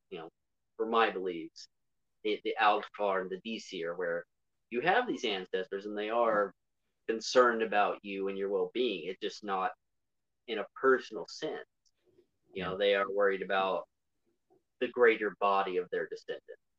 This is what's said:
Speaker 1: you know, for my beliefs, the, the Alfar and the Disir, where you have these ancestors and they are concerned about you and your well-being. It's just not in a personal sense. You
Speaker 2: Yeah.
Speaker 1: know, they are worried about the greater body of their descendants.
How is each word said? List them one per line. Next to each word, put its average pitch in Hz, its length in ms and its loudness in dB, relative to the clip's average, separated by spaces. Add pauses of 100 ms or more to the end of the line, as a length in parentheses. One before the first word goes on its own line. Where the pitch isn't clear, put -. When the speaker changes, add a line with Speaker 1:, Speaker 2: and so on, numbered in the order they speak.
Speaker 1:
you 90 100 -10
know, 82 100 -12 (480)
for 113 80 0
my 113 240 4
beliefs, 92 580 -6 (560)
the, 107 200 0
the 107 180 -2
Alfar 104 600 2
and 92 80 -8
the 92 140 -6
Disir, 95 520 -6
where 85 300 -4 (440)
you 120 120 -2
have 214 260 2
these 139 180 -4
ancestors 98 600 -4
and 104 120 -8
they 104 120 -4
are 110 440 2 (540)
concerned 113 540 4
about 101 420 2
you 98 260 -4
and 98 80 -6
your 98 120 -2
well-being. 95 580 -2
It's 95 120 -8
just 101 240 -8
not 92 280 -2 (760)
in 110 120 -4
a 98 60 -4 (100)
personal 127 520 2
sense. - 400 -8 (840)
You 92 100 -6
Speaker 2:
Yeah. 92 60 -4
Speaker 1:
know, 95 80 -4
they 101 180 4
are 98 160 0
worried 98 300 2
about 95 440 0 (920)
the 123 80 0
greater 107 520 4
body 98 380 2
of 87 120 -2
their 85 180 -4
descendants. - 540 -12 (180)